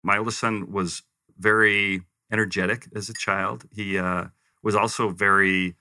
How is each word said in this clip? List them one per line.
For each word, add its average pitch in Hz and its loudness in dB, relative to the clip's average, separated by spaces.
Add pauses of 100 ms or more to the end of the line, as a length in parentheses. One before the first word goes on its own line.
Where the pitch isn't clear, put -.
My 101 2
oldest 110 -4
son 107 -4
was 92 -4 (360)
very 101 2 (300)
energetic 98 -2
as 104 -8
a 113 -14
child. 101 -4
He, 98 -6
uh, 90 -2 (360)
was 104 0
also 110 0
very 95 2